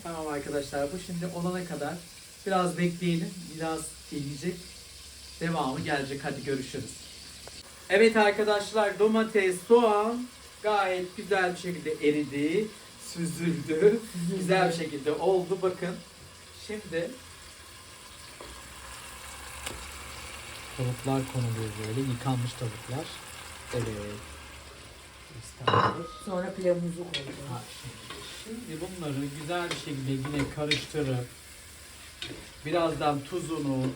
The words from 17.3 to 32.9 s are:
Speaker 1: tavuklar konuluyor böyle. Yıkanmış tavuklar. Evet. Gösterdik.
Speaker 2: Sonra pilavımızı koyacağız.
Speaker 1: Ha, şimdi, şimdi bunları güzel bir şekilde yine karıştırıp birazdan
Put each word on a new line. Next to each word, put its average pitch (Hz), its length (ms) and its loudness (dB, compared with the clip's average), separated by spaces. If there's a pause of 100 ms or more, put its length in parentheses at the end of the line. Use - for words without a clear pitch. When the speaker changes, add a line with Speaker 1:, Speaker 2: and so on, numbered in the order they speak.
Speaker 1:
tavuklar 131 440 2 (120)
konuluyor 113 380 0 (160)
böyle. 127 240 0
Yıkanmış 123 420 0
tavuklar. 127 520 -6 (680)
Evet. 117 120 0 (1500)
Gösterdik. 135 680 2 (200)
Speaker 2:
Sonra 180 280 -2
pilavımızı 175 440 2
koyacağız. 170 300 -6 (240)
Speaker 1:
Ha, 120 100 -6 (200)
şimdi, - 400 -12 (220)
şimdi 214 380 -8
bunları 175 320 -4 (280)
güzel 170 280 -2
bir - 60 -2
şekilde 135 360 -4
yine 135 440 0
karıştırıp 147 720 0 (1400)
birazdan 151 540 2 (100)